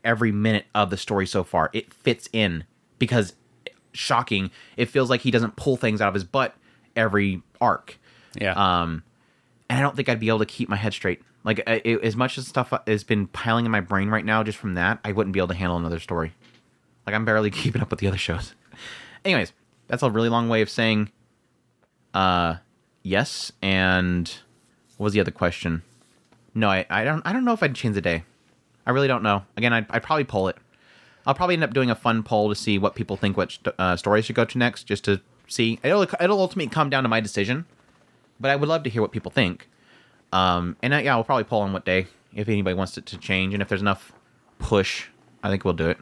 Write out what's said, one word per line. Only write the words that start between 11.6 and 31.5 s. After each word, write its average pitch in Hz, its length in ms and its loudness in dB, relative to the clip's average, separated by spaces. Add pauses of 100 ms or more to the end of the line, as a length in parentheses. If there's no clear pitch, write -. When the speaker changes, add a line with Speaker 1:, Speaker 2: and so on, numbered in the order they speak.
Speaker 1:
I, 113 180 0
it, 113 180 0
as 110 120 0
much 127 240 -2
as 123 80 -12
stuff - 260 -4 (140)
has 104 160 0
been 101 240 0
piling 117 380 0
in 113 60 -2
my 104 100 2
brain 98 280 0
right 107 160 0
now 110 180 2
just 107 140 -6
from 95 160 -6
that, 90 320 0
I 107 60 -4
wouldn't 98 220 -2
be 95 60 0
able 90 100 0
to 92 40 -4
handle 90 240 -2
another 82 220 -4
story. 82 340 -4 (720)
Like, 101 100 -4
I'm 110 100 0
barely 107 260 2
<laughs> - 0 -
keeping - 320 -2
up - 80 -6
with - 80 -4
the 101 80 0
other 95 100 0
shows. - 380 -4 (680)
Anyways, 175 300 0 (340)
that's 123 140 -4
a 135 80 4
really 113 200 2
long 117 200 2
way 110 140 4
of 104 80 -2
saying, 110 400 0 (1040)
uh, 90 420 2 (480)
yes, 98 480 -2 (100)
and 92 680 2 (680)
what 104 80 -4
was 104 80 0
the 104 60 4
other 90 120 0
question? 87 520 -2 (680)
No, 110 160 2
I, 95 200 2
I 104 140 0
don't, 156 220 -2
I 180 80 -2
don't 254 120 -2
know 240 80 2
if 214 80 -4
I'd 143 140 0
change 107 200 -2
the 101 60 0
day. 85 220 -2 (640)
I 123 40 2
really 139 160 2
don't 123 160 0
know. 101 200 2 (140)
Again, 120 160 2
I'd, 113 160 0
I'd - 140 -2
probably 156 200 0
poll 95 240 -2
it. - 100 -6 (720)
I'll 139 60 2
probably 180 220 0